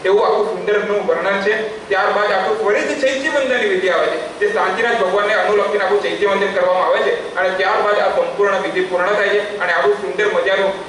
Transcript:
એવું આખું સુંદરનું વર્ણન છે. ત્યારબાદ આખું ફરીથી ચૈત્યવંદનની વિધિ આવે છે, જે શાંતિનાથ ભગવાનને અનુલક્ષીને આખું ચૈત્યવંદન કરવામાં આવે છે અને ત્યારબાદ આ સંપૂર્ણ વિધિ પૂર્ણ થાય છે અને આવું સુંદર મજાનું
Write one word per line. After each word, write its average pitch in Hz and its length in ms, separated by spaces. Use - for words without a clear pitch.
એવું 202 220
આખું 208 200
સુંદરનું 202 600
વર્ણન 196 360
છે. 214 460
ત્યારબાદ 202 440
આખું 196 340
ફરીથી - 340
ચૈત્યવંદનની 262 680
વિધિ 185 200
આવે 170 180
છે, - 400
જે 208 80
શાંતિનાથ 233 460
ભગવાનને 202 340
અનુલક્ષીને 202 500
આખું 202 180
ચૈત્યવંદન 196 440
કરવામાં 185 400
આવે 202 120
છે 165 380
અને 185 120
ત્યારબાદ 190 500
આ - 120
સંપૂર્ણ 190 520
વિધિ 170 180
પૂર્ણ 180 260
થાય 208 220
છે 208 300
અને 180 140
આવું 202 220
સુંદર 196 320
મજાનું 190 460